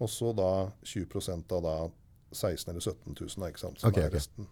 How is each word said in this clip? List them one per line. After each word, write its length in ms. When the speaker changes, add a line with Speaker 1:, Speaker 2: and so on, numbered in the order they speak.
Speaker 1:
Og 80
så 260
da 380
tjue 240
prosent 460
av 100
da 260
seksten 380
eller 100
sytten 340
tusen, 280
da, 80
ikke 100
sant? 200
Som 100
Speaker 2:
Ok, 80
Speaker 1:
er 100
Speaker 2:
ok. 60
Speaker 1:
resten. 380